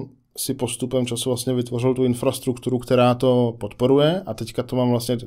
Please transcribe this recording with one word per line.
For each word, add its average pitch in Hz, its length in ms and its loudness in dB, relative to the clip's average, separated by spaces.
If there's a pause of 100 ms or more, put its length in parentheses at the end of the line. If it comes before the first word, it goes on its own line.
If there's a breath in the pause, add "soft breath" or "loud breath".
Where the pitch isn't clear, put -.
(380)
si - 160 -4
postupem 127 520 -2
času 117 240 -4
vlastně 127 240 -2
vytvořil 123 400 0
tu 123 100 0
infrastrukturu, 127 760 -2
která 123 360 4
to 123 440 2
podporuje 143 680 2
a 110 80 -6
teďka 117 300 -6
to 117 120 -6
mám 127 140 2
vlastně, 120 380 0